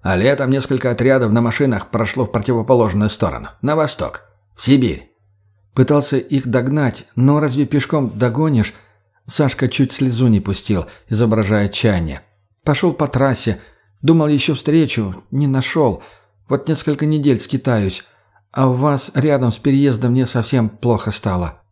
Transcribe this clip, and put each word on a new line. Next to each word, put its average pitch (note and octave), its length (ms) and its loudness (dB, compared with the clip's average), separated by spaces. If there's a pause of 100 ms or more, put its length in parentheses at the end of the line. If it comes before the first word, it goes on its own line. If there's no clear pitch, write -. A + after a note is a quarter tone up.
А F#2+ 140 -2
летом C3 360 2
несколько C3 400 0
отрядов B2 400 2
на A#2 100 4
машинах A#2 480 -2
прошло A2+ 360 -2
в - 60 -10
противоположную A2 800 2
сторону, C#2 400 -6 (120)
на D3 140 0
восток, - 500 -4 (300)
в - 80 -12
Сибирь". B2 480 0 (640)
Пытался C#3 440 2
их C3 300 -2
догнать, C3 580 -2 (100)
но C#3+ 240 4
разве C#3+ 260 0
пешком C#3+ 520 -2
догонишь? B2 560 0 (520)
Сашка C#3 420 0
чуть C3 240 0
слезу B2+ 360 0
не G#2+ 120 4
пустил, G2 460 -4 (240)
изображая G#2+ 560 2
отчаяние. F2+ 560 -2 (420)
"Пошёл D#3+ 300 0
по D3 140 -2
трассе. B2+ 520 -2 (440)
Думал, D#3 240 4
ещё D3 260 0
встречу. B2+ 760 -2
Не C#3+ 160 0
нашёл. C3 560 0 (440)
Вот C3+ 200 -2
несколько D3+ 400 -2
недель C#3+ 320 2
скитаюсь. A#2 640 -2 (480)
А C3+ 180 0
у B2+ 40 2
вас C#3 420 -2
рядом C3 360 2
с A2+ 60 -6
переездом C3+ 540 2
мне C3 160 2
совсем A#2 420 0
плохо A2 400 -2
стало". F2+ 520 -4 (100)